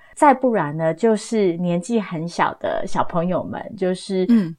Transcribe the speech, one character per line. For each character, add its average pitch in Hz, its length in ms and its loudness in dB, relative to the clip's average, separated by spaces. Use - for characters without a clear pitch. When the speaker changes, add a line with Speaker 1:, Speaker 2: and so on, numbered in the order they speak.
Speaker 1:
再 294 160 6
不 254 220 2
然 156 240 -2
呢， 160 160 0
就 220 220 2
是 202 420 0
年 175 240 0
纪 226 180 -2
很 170 280 -6
小 - 320 0
的 - 260 -2
小 - 180 0
朋 175 240 0
友 175 160 -2
们， 95 160 -8
就 185 200 -2
是 190 340 -2
Speaker 2:
嗯。 190 300 2